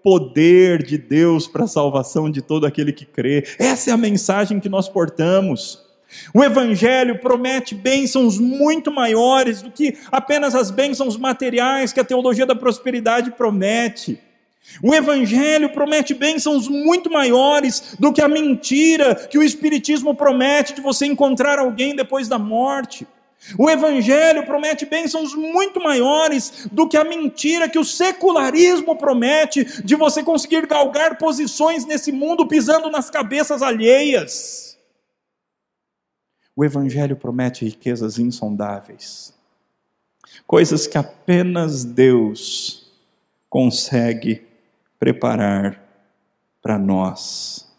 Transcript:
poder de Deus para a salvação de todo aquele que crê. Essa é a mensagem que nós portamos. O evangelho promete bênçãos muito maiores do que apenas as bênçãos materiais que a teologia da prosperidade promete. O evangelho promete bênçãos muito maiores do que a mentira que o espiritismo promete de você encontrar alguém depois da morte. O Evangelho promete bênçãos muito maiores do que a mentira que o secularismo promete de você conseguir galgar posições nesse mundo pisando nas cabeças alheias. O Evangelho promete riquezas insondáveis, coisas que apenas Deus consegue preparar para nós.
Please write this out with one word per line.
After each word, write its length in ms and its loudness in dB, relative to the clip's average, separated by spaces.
poder 840 4
de 120 -4
Deus 520 2
para 160 -4
a 40 -4
salvação 640 -2
de 100 -6
todo 240 -2
aquele 280 -2
que 120 -12
crê. 400 -2
Essa 320 0
é 20 2
a 40 2
mensagem 640 0
que 80 -8
nós 200 -2
portamos. 960 -2
O 100 6
evangelho 760 2
promete 560 -2
bênçãos 640 0
muito 540 0
maiores 680 2
do 120 -18
que 260 -4
apenas 440 0
as 160 0
bênçãos 460 -2
materiais 760 -2
que 60 -2
a 60 2
teologia 420 0
da 80 2
prosperidade 760 -2
promete. 880 -4
O 120 6
evangelho 760 2
promete 420 0
bênçãos 540 0
muito 420 0
maiores 880 2
do 140 4
que 100 2
a 60 4
mentira 840 2
que 220 -6
o 60 6
espiritismo 720 0
promete 600 2
de 60 -12
você 260 -2
encontrar 520 0
alguém 360 -2
depois 340 -4
da 100 -2
morte. 680 -4
O 140 4
Evangelho 760 2
promete 400 -4
bênçãos 500 -6
muito 460 -2
maiores 920 -2
do 160 0
que 80 0
a 80 4
mentira 640 -2
que 100 -2
o 60 0
secularismo 1120 2
promete 880 0
de 100 2
você 280 0
conseguir 440 0
galgar 520 0
posições 680 -2
nesse 240 -4
mundo 380 0
pisando 420 2
nas 180 -6
cabeças 540 -4
alheias. 1120 0
O 100 0
Evangelho 520 -2
promete 480 -6
riquezas 540 -6
insondáveis, 1120 -8
coisas 440 2
que 100 -4
apenas 840 -2
Deus 1080 0
consegue 920 -2
preparar 840 -2
para 160 -2
nós. 1040 -6